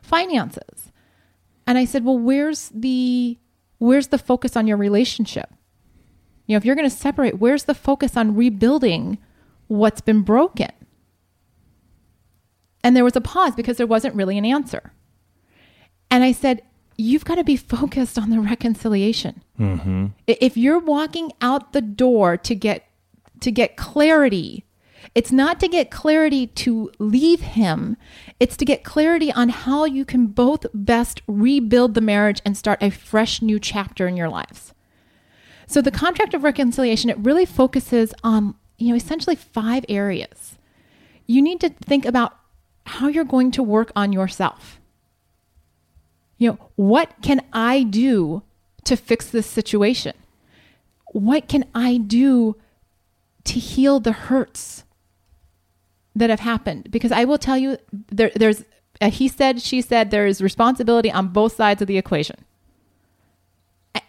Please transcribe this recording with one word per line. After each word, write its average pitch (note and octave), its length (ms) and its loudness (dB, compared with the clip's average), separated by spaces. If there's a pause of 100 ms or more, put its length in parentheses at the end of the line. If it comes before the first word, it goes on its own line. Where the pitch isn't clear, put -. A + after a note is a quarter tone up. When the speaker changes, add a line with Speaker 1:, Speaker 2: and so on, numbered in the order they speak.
Speaker 1:
finances." - 880 -4 (760)
And B3 100 2
I B3+ 80 2
said, B3 220 -2
"Well, B3+ 120 2
where's C#4 560 -2
the, B3 640 -2 (400)
where's C4 320 2
the C4+ 100 0
focus B3 380 -2
on A3 100 2
your G#3 120 0
relationship? G#3 720 -2 (960)
You G#3+ 80 0
know, - 20 4
if G#3 80 0
you're C4 120 2
gonna D4 120 0
separate, C4+ 500 -2
where's B3 260 2
the D4 100 0
focus C#4 420 -2
on A3 180 0
rebuilding A3 840 0 (480)
what's G#3 340 0
been G#3+ 220 2
broken?" A#3 500 0 (2000)
And B3 120 6
there B3 100 8
was B3 120 2
a A#3+ 60 0
pause F4 320 0
because A#3 240 -4
there A#3+ 80 0
wasn't A3 280 0
really G3 220 -2
an G3+ 80 -2
answer. C4 480 -4 (1200)
And B3 120 4
I B3+ 100 4
said, B3+ 280 -2 (380)
"You've A#3 260 0
gotta E4+ 180 -2
be C#4+ 140 0
focused B3 640 -4
on G#3+ 100 -2
the A3+ 120 2
reconciliation." A3 1000 -2 (160)
Speaker 2:
Mm-hmm. F#2+ 500 -2 (200)
Speaker 1:
I-, A#3 100 2
if B3+ 200 2
you're C#4+ 200 2
walking D#4 640 -4
out C4 320 -4
the C#4+ 80 0
door G#3 560 2
to - 180 -6
get, G#3 320 -4 (540)
to B3+ 100 -2
get A3 280 0
clarity, D4 880 0 (480)
it's A#3 180 0
not C#4+ 280 2
to F#4+ 80 2
get E4 220 -2
clarity D4+ 580 0
to A3+ 500 -4
leave C4 420 2
him. G3 560 -2 (420)
It's - 200 0
to C4 80 -4
get - 180 -2
clarity D#4 480 0
on A#3+ 160 0
how C#4 380 -2
you C4+ 180 -4
can B3 220 0
both B3 480 0
best A#3 520 -2
rebuild A#3+ 680 2
the A3+ 80 0
marriage G#3 420 0
and G3+ 100 -2
start - 280 -2
a G3+ 80 2
fresh - 500 -4
new G#3+ 180 0
chapter G3 480 -6
in F3+ 80 -4
your E3+ 140 -4
lives. - 460 -12 (920)
So - 140 0
the C4+ 100 2
contract - 440 -2
of C#4+ 100 -2
reconciliation, B3 640 0
it A3 100 -2
really D4 280 2
focuses B3 640 0 (100)
on, G#3+ 340 0 (200)
you A#3+ 140 -2
know, A#3 40 2
essentially D#4+ 420 -2
five A#3 520 -4
areas. - 720 -6 (680)
You B3 140 4
need E4+ 200 2
to E4+ 100 0
think - 340 -2
about A#3+ 320 -2 (500)
how C4 220 -4
you're D4+ 160 0
going B3+ 280 2
to C4+ 100 -2
work A3 340 0
on G3+ 160 0
yourself. - 640 -4 (1600)
You A#3 140 2
know, G#3 80 -6 (180)
what G#3 460 2
can C#4 180 2 (100)
I A#3+ 320 0
do G#3 600 0 (420)
to C4 100 0
fix - 360 -2
this A3+ 160 -2
situation? G#3+ 680 -2 (960)
What A3+ 360 0
can C#4 160 2 (100)
I B3 220 0
do A#3 600 2 (880)
to - 140 -6
heal C4+ 420 2
the A3+ 120 0
hurts - 720 -6 (1300)
that A3+ 140 2
have G#3+ 120 0
happened? A3 500 -6
Because A#3 200 -2
I A3+ 140 2
will C#4+ 140 2
tell C4 180 -2
you, C4+ 220 -2 (120)
there, G#3 460 -2
there's G#3+ 280 4 (360)
a G3+ 80 2
he C4 200 0
said, C4 340 0
she B3+ 180 -2
said, A3+ 300 0
there G#3 160 2
is F#3+ 160 0
responsibility A#3 680 2
on F#3+ 180 -2
both G#3+ 280 0
sides G#3 240 0
of G3+ 80 -2
the G3 80 -2
equation. - 480 -4 (1500)
A-, - 140 -8